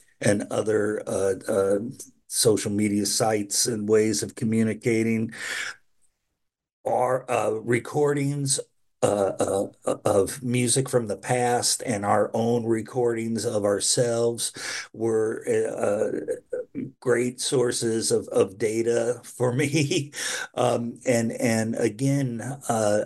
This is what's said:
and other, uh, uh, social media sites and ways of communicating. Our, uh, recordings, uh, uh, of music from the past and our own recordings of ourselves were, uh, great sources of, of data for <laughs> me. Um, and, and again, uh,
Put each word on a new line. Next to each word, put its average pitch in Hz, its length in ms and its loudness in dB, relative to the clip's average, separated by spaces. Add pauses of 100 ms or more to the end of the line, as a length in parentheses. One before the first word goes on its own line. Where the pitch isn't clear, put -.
(220)
and 107 280 2
other, 107 560 0
uh, 98 280 0 (140)
uh, 98 320 2 (460)
social - 460 2
media 101 340 0
sites 107 640 0
and 107 200 -4
ways 107 360 4
of 101 100 -8
communicating. 113 960 0 (1500)
Our, 127 460 -2
uh, 107 220 0
recordings, 139 1080 -2 (420)
uh, 101 300 2 (540)
uh, - 180 -2
of 101 400 2
music 123 460 0
from 120 180 0
the 98 80 -6
past 120 680 0
and 104 180 -2
our 104 300 2
own 113 320 2
recordings 113 800 0
of 107 180 0
ourselves 117 880 0 (400)
were, 110 560 0
uh, 110 880 0 (640)
great 120 420 0
sources 120 720 0
of, 110 160 0
of 98 300 2
data 117 640 0
for 123 300 -2
<laughs> 127 80 0
me. 143 500 0 (420)
Um, 120 520 0
and, 117 260 2
and 113 440 0
again, 123 640 0
uh, 110 640 0